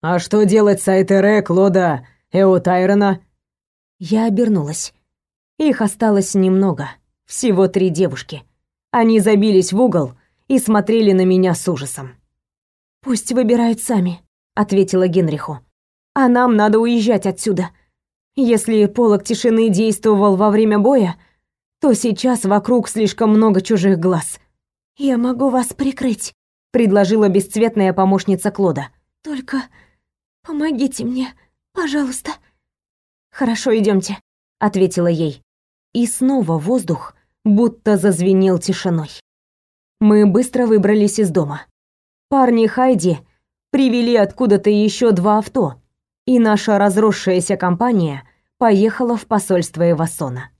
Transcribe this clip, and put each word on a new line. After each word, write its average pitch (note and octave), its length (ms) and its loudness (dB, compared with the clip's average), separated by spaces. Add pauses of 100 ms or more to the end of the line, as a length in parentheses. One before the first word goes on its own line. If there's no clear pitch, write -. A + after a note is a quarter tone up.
А E3+ 180 -2
что G#3 260 0
делать G3+ 360 2
с - 60 -4
Айтере, G3 540 2
Клода, F3+ 640 0 (240)
Эотайрона?» F#3 880 2 (800)
Я G#3+ 280 -2
обернулась. F#3+ 680 -2 (640)
Их D4 240 0
осталось G#3 540 -2
немного, F#3 540 0 (360)
всего F#3+ 420 0
три F#3 220 0
девушки. D3+ 540 -6 (480)
Они A3+ 280 2
забились G3+ 540 2
в G3+ 80 0
угол E3+ 320 0 (340)
и C4+ 120 0
смотрели A3 540 2
на F#3 120 2
меня F#3 300 2
с - 120 -8
ужасом. C3+ 480 -8 (880)
«Пусть B3 300 -6
выбирают A#3 500 0
сами», F3+ 400 -2 (340)
ответила F#3+ 520 0
Генриху. D#3 520 -2 (540)
«А C4+ 140 2
нам A#3+ 280 2
надо G#3 240 2
уезжать A3+ 460 0
отсюда. F#3 460 -4 (640)
Если A3+ 500 2
полог G#3 380 0
тишины A3+ 460 0
действовал G#3 680 2
во G#3 140 2
время G#3+ 300 2
боя, G#3 360 2 (640)
то C#4 140 2
сейчас A#3 520 -2
вокруг G#3 420 0
слишком A3 440 -2
много G#3+ 300 2
чужих F#3+ 380 0
глаз». F3 400 -4 (560)
«Я C4+ 220 -2
могу B3 320 -2
вас B3 240 -2
прикрыть», C4 600 -6 (380)
предложила G#3 580 2
бесцветная G3+ 640 0
помощница F#3+ 580 0
Клода. E3+ 380 -2 (340)
«Только C4+ 400 -8 (800)
помогите C#4+ 600 -4
мне, B3+ 300 -6 (380)
пожалуйста». C#4+ 600 -6 (1000)
«Хорошо, A3+ 440 -2
идемте», G3+ 440 -2 (400)
ответила F#3 480 0
ей. D#3+ 340 -4 (520)
И A#3+ 140 -2
снова A#3 500 -2
воздух E3+ 580 -4 (300)
будто G#3+ 520 0
зазвенел F#3 600 2
тишиной. E3+ 520 -4 (880)
Мы G#3 260 4
быстро B3 400 0
выбрались G#3 540 2
из G3+ 100 0
дома. D3+ 320 -4 (680)
Парни B3 380 2
Хайди G#3 520 0 (500)
привели A#3+ 460 0
откуда-то G3+ 540 0
еще G#3+ 420 2
два G3+ 260 2
авто, G#3 380 -4 (500)
и B3+ 140 2
наша G#3+ 380 2
разросшаяся G3 800 0
компания F3+ 640 -2 (340)
поехала A3+ 600 0
в - 80 -12
посольство F3 640 -2
Эвасона. D3 580 -6 (100)